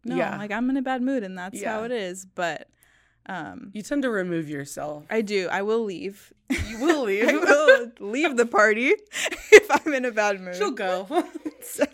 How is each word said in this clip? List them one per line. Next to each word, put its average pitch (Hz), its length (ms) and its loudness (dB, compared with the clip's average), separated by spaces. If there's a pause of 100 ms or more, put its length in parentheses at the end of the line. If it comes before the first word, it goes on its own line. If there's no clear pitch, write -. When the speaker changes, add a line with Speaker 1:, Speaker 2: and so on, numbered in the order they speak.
Speaker 1:
"No, - 140 -6
Speaker 2:
Yeah. - 200 -2
Speaker 1:
like, 208 140 -10
I'm 233 200 -2
in 269 40 0
a 277 60 -2
bad 262 220 -4
mood 254 200 -2
and 185 140 -10
that's 190 260 -10
how 220 180 -4
Speaker 2:
Yeah. 226 40 -6
Speaker 1:
it 240 60 -8
is." 190 340 -6
But, 170 420 -6 (600)
um, 160 460 -12
Speaker 2:
You 214 100 -10
tend 285 180 -2
to 269 80 0
remove 180 400 -2
yourself. 147 600 -10
Speaker 1:
I 220 120 0
do. 196 300 -2
I 185 100 -2
will 220 220 0
leave. 196 500 -10 (160)
Speaker 2:
You 220 300 -4
will 294 240 2
Speaker 1:
<laughs> 220 60 0
Speaker 2:
leave. 202 180 2
Speaker 1:
I 294 100 4
will 285 640 6
leave 254 380 -2
the 233 100 4
party 220 400 4
<laughs> - 640 -4
if - 180 10
I'm 294 240 0
in 254 100 -2
a 247 80 -4
bad 208 300 -2
mood. 180 140 -10
Speaker 2:
She'll 311 160 -2
go. 190 360 -4
<laughs> 311 560 -6
Speaker 1:
So, - 300 -2